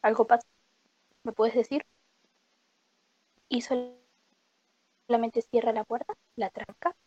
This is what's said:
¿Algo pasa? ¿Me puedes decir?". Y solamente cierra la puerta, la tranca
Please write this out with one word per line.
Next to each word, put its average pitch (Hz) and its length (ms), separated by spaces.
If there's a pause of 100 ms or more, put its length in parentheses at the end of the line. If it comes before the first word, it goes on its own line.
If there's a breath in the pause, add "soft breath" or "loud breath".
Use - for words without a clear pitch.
¿Algo 220 260
pasa? 240 200 (760)
¿Me 226 100
puedes 220 220
decir?". 269 300 (1600)
Y 240 120 (1500)
solamente 226 340
cierra 226 320
la 214 120
puerta, - 280 (220)
la 208 140
tranca - 460 (120)